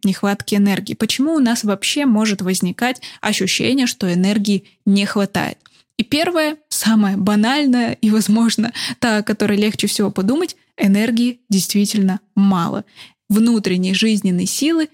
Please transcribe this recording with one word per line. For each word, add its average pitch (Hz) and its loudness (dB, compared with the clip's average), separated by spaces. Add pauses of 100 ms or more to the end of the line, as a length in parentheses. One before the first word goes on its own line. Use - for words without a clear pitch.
нехватки 202 -2
энергии. 202 0
Почему 269 -2
у 311 2
нас 233 0
вообще 214 -2
может 214 2
возникать 190 -2 (220)
ощущение, 220 0
что 196 -2
энергии 202 0 (240)
не 202 2
хватает? - -4 (380)
И 233 -2
первое, 311 -2 (100)
самое 208 0
банальное 233 2
и, - 0
возможно, 220 2 (240)
та, 226 0
о 208 -2
которой 208 0
легче 208 0
всего 208 0
подумать, 254 -2 (220)
энергии 226 2
действительно 196 0 (120)
мало. 196 0 (440)
Внутренней 196 2
жизненной 190 0
силы 311 -2